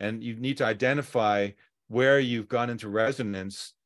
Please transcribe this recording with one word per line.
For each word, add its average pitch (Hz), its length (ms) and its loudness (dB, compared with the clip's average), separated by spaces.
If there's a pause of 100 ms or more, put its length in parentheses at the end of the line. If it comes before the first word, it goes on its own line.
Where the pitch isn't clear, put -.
And 110 240 -6
you 117 100 -8
need 127 220 -4
to 135 80 0
identify 110 840 2 (380)
where 131 300 4
you've 120 300 0
gone 120 220 0
into 113 180 -8
resonance 101 840 -2 (100)